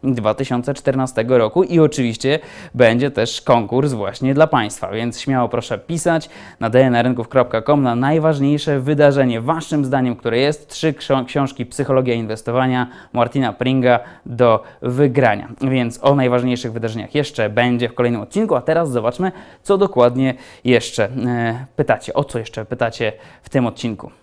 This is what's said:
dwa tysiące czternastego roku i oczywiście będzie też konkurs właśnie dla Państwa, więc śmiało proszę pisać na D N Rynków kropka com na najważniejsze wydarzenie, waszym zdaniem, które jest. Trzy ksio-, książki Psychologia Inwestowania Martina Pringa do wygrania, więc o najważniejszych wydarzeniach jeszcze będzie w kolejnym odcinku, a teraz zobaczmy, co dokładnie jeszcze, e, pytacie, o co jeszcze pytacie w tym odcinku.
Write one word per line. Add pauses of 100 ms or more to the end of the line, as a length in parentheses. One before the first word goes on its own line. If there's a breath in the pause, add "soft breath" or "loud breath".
dwa
tysiące
czternastego
roku
i
oczywiście (360 loud breath)
będzie
też
konkurs
właśnie
dla
Państwa,
więc
śmiało
proszę
pisać (300 loud breath)
na
D
N
Rynków
kropka
com
na
najważniejsze
wydarzenie,
waszym
zdaniem,
które
jest.
Trzy
ksio-,
książki
Psychologia
Inwestowania (260 loud breath)
Martina
Pringa (260 loud breath)
do (180 loud breath)
wygrania, (120)
więc
o
najważniejszych
wydarzeniach
jeszcze
będzie
w
kolejnym
odcinku,
a
teraz
zobaczmy, (320 loud breath)
co
dokładnie (300 loud breath)
jeszcze, (200)
e, (100)
pytacie,
o
co
jeszcze
pytacie (280 loud breath)
w
tym
odcinku. (120)